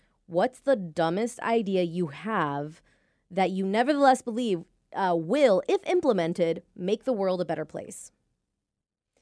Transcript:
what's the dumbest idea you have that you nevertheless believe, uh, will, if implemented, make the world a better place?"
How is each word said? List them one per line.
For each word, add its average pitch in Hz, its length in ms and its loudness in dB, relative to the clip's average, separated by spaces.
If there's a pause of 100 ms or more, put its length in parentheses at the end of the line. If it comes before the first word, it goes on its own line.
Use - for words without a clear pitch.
(280)
what's 185 320 0
the 180 160 2
dumbest 175 640 -2
idea 202 440 0
you 170 240 -2
have 151 720 -4 (500)
that 185 200 0
you 190 140 -2
nevertheless 254 560 4
believe, 214 420 -4 (300)
uh, 185 240 0
will, 196 500 2
if 392 200 2
implemented, 180 760 0 (140)
make 190 300 -4
the 262 80 0
world 185 280 -2
a 175 40 -6
better 156 200 -6
place?" - 460 -14 (1120)